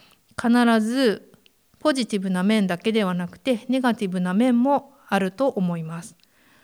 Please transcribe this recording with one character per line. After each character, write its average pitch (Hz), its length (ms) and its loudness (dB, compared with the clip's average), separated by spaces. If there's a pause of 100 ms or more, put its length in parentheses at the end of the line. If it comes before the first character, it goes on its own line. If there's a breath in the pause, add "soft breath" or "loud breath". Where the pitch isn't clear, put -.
(420 soft breath)
必 240 80 0 (320)
ず 233 460 0 (520)
ポ 302 140 2
ジ 262 120 -2
テ 214 120 -2
ィ - 20 -4
ブ 190 100 -4
な 185 140 0
面 208 240 2
だ 175 100 -2
け 226 140 -2
で 220 120 0
は 180 120 -2
な 180 120 -6
く - 120 -20
て、 240 280 -2
ネ 262 140 0
ガ 240 140 2
テ 220 100 -4
ィ 190 40 -4
ブ 180 120 -2
な 185 140 -2
面 240 260 2
も 269 320 0 (160)
あ 202 80 0
る 190 140 -2
と 269 160 -2
思 180 320 -2
い 165 40 -10
ま 165 200 -12
す。 - 120 -20 (480 soft breath)